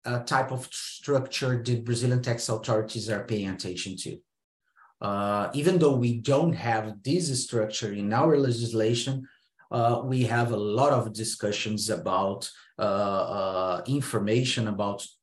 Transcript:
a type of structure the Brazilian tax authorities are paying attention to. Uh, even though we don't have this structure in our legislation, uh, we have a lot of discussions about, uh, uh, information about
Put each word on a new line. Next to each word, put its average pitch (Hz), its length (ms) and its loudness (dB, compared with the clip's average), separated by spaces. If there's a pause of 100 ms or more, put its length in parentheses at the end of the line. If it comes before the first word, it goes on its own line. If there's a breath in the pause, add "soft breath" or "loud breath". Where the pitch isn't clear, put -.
a 123 160 -2
type 131 320 0
of 123 180 -6
structure 127 920 -2
the 117 160 0
Brazilian 123 420 2
tax 120 260 -2
authorities 110 600 -2
are 101 140 -2
paying 104 240 -2
attention 92 480 -6
to. - 220 -10 (800 soft breath)
Uh, 101 520 0
even 170 260 2
though 143 180 6
we 120 240 2
don't 143 320 4
have 110 500 -2
this 139 400 0
structure 107 500 -2
in 101 200 -2
our 156 240 4
legislation, 120 920 0 (460 loud breath)
uh, 120 320 2
we 127 180 2
have 117 300 2
a 107 40 0
lot 107 360 2
of 113 200 2
discussions 107 760 -4
about, 95 580 0 (300 loud breath)
uh, - 40 -2
uh, 98 1040 0
information 120 800 0
about 101 360 -4 (180)